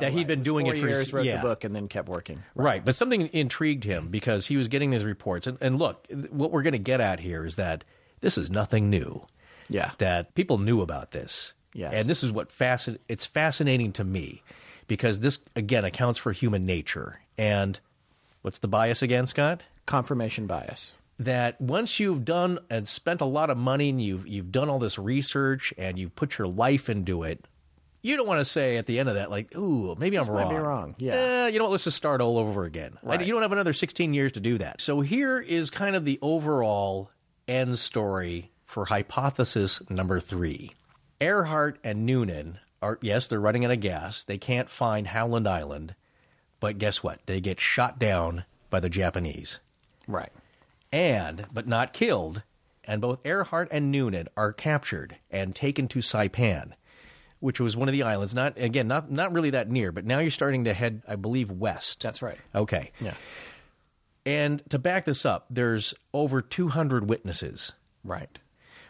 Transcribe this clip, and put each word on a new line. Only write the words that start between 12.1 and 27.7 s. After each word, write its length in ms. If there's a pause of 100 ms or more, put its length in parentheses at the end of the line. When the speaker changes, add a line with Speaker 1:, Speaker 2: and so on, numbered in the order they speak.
Speaker 1:
is 80
what 180
fascin-, 480 (100)
it's 160
fascinating 680
to 120
me 380 (460)
because 320
this, 180 (160)
again, 300
accounts 340
for 140
human 340
nature. 540 (180)
And 400 (640)
what's 160
the 100
bias 340
again, 240
Scott? 360 (240)
Speaker 2:
Confirmation 600
bias. 460 (260)
Speaker 1:
That 420
once 400
you've 240
done 340 (100)
and 200
spent 340
a 40
lot 220
of 80
money 340
and 120
you've, 240
you've 260
done 160
all 100
this 200
research 800
and 200
you've 180
put 220
your 100
life 420
into 320
it, 240 (560)